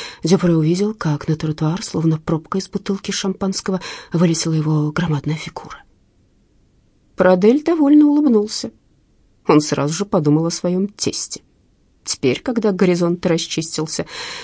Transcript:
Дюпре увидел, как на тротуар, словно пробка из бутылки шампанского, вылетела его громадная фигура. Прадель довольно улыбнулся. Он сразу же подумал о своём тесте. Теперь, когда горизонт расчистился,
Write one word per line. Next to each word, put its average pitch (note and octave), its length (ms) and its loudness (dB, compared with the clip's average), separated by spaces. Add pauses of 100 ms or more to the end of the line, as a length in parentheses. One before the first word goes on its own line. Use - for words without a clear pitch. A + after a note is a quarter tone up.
(240)
Дюпре F3 320 4
увидел, F3+ 380 0
как D3+ 340 -4
на D#3 80 0
тротуар, D#3 480 -2
словно D#3+ 340 0
пробка D#3+ 400 -4
из F#3+ 100 -6
бутылки G3 420 -6
шампанского, F#3+ 720 -4 (320)
вылетела E3 420 2
его D3+ 360 0
громадная D#3 460 -2
фигура. - 460 -14 (1300)
Прадель F#3+ 480 4
довольно D4+ 440 6
улыбнулся. A#3 680 2 (760)
Он D3+ 140 6
сразу D3 320 -2
же F#3 140 -4
подумал D#3 400 2
о E3+ 40 -2
своём F3+ 380 -2
тесте. - 540 -6 (640)
Теперь, - 360 -2
когда A3 320 0
горизонт F3 540 2
расчистился, D#3+ 800 -4 (380)